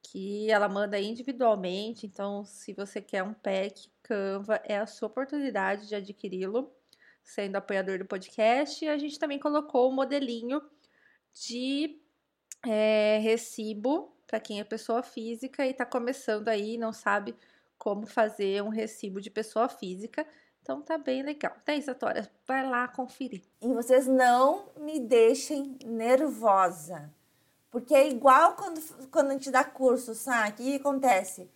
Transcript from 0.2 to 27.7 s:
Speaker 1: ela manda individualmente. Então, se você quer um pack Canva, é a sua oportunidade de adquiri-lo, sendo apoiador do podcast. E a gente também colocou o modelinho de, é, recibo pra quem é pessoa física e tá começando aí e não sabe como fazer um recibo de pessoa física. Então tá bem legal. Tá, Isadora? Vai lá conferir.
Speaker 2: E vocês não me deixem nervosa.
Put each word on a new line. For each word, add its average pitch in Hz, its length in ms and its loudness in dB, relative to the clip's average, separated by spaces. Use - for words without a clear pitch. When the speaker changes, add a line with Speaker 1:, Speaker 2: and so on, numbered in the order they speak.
Speaker 1:
ela 208 160 4
manda 202 320 -2
individualmente. 220 1040 -2
Então, 202 380 -8
se - 300 -16
você 196 280 -10
quer 196 220 -4
um 214 100 -6
pack 196 560 -6
Canva, 202 640 -2
é 208 120 -2
a 214 80 -2
sua 214 220 -10
oportunidade 214 800 -4
de 208 80 -6
adquiri-lo, 196 760 -6
sendo 196 320 -8
apoiador 190 440 -2
do 190 60 -8
podcast. 233 800 0
E 311 60 -2
a 294 80 0
gente 294 200 -6
também 285 220 -4
colocou 294 480 2
o 262 60 2
modelinho 262 680 -2
de, 277 640 -4
é, 214 540 4
recibo 226 920 -2
pra 220 120 -4
quem 208 200 -8
é 208 40 -8
pessoa 226 400 -4
física 233 600 -6
e 262 80 0
tá 254 120 -4
começando 233 640 -4
aí 220 260 -2
e 233 40 -6
não 226 140 -4
sabe 208 440 -2
como 208 280 -4
fazer 208 560 0
um 208 80 -6
recibo 220 500 -6
de 202 100 -14
pessoa 220 380 -2
física. 202 580 -8
Então 277 200 -8
tá 320 160 -4
bem 269 260 -4
legal. 294 320 -6
Tá, 294 80 -2
Isadora? 254 560 -4
Vai 262 240 -2
lá 247 180 0
conferir. 247 540 -8
Speaker 2:
E 240 140 -2
vocês 247 340 4
não 262 640 6
me 302 200 -4
deixem 262 840 4
nervosa. 208 1300 2